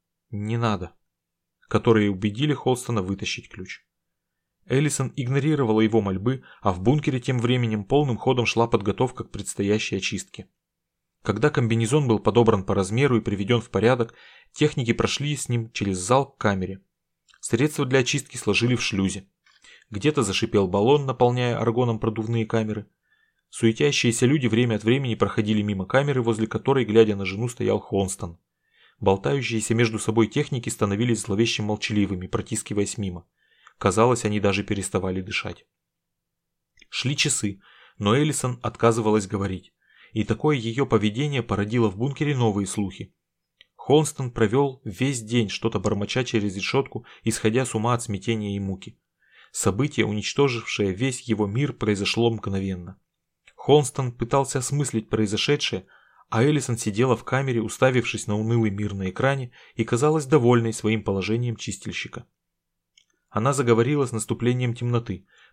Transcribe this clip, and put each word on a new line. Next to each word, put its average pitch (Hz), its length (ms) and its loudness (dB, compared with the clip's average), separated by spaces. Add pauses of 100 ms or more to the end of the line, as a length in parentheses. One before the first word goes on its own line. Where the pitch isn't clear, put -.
(320)
"Не 107 260 -4
надо". 104 380 -2 (720)
Которые 104 440 4
убедили 107 420 -2
Холстона 120 480 -2
вытащить - 480 -6
ключ. - 360 -16 (800)
Эллисон 135 500 0
игнорировала 135 680 2
его 110 200 4
мольбы, 98 420 -2 (180)
а 101 100 2
в 90 100 -2
бункере 135 380 2
тем 127 200 0
временем 117 440 0
полным 135 340 2
ходом 123 280 0
шла 117 220 2
подготовка 98 580 -2
к - 60 -20
предстоящей 101 640 -2
очистке. - 500 -8 (720)
Когда 110 280 0
комбинезон 117 580 0
был 107 120 4
подобран 107 460 4
по 98 80 -2
размеру 113 440 2
и 101 40 0
приведен 101 400 -2
в - 80 -14
порядок, 117 440 2 (400)
техники 139 400 0
прошли 139 420 -2
с - 140 -6
ним 117 220 -2
через 98 260 -2
зал 123 340 2
к - 60 -20
камере. 95 440 -2 (580)
Средства 143 460 0
для 131 140 4
очистки 127 380 -2
сложили 117 380 2
в - 60 -2
шлюзе. 95 460 -2 (640)
Где-то 135 340 0
зашипел 101 440 2
баллон, 120 380 2
наполняя 123 540 0
аргоном 113 400 0
продувные 110 460 -2
камеры. 107 420 -2 (640)
Суетящиеся 120 760 2
люди 131 220 2
время 113 280 2
от 101 80 -4
времени 123 320 2
проходили 107 460 0
мимо 98 240 -2
камеры, 131 360 2
возле 110 260 0
которой, 127 380 0
глядя 107 300 6
на 98 100 -4
жену, 101 220 -4
стоял 104 320 -2
Холстон. 95 600 -4 (600)
Болтающиеся 113 760 0
между 113 240 2
собой 113 280 2
техники 120 420 -4
становились 110 520 0
зловеще 110 400 0
молчаливыми, 104 640 -2
протискиваясь 104 720 -4
мимо. 90 300 -6 (500)
Казалось, 113 480 2
они 104 140 0
даже 98 240 2
переставали 95 580 -4
дышать. 98 440 -8 (1200)
Шли 135 280 -4
часы, 101 420 -2 (380)
но 104 180 2
Эллисон 135 480 0
отказывалась 107 640 2
говорить, 95 460 -6 (400)
и 107 100 0
такое 151 320 0
ее 117 300 -2
поведение 117 580 0
породило 104 460 0
в 92 80 -8
бункере 139 380 -2
новые 104 320 0
слухи. - 460 -6 (640)
Холстон 139 560 0
провел 123 540 0
весь 123 360 -4
день, 110 280 -2
что-то 113 300 -4
бормоча 104 440 -2
через 101 320 -2
решетку, 131 500 -4 (180)
исходя 113 420 0
с - 100 -6
ума 113 180 0
от 117 100 -2
смятения 104 520 -4
и 101 40 -4
муки. 98 380 -8 (540)
Событие, 113 540 0
уничтожившее 107 880 0
весь 127 280 -4
его 107 240 -2
мир, 120 280 -2
произошло 107 580 0
мгновенно. 95 680 -6 (560)
Холстон 135 580 2
пытался 135 460 0
осмыслить 127 500 -4
произошедшее, 110 760 0 (440)
а 113 140 2
Эллисон 135 340 0
сидела 113 400 2
в - 60 -16
камере, 131 380 -2
уставившись 120 680 0
на 107 120 -2
унылый 110 320 2
мир 101 220 -4
на 98 160 -4
экране, 131 420 -2 (240)
и 113 80 0
казалась 143 420 2
довольной 120 480 4
своим 110 300 -2
положением 107 540 -2
чистильщика. - 680 -10 (1080)
Она 117 180 0
заговорила 127 540 2
с 120 60 -4
наступлением 120 640 -2
темноты, 117 500 -2 (280)